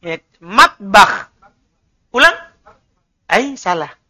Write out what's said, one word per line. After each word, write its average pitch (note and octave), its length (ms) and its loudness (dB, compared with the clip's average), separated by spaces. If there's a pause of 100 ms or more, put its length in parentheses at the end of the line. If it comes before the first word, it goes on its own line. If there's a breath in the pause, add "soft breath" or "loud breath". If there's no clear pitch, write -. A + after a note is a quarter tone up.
Ya, E3+ 160 -10 (240)
matbah. G3 880 0 (800)
Ulang. D#4+ 260 4 (920)
Ai, C4+ 320 0
salah. E3+ 320 -4 (180)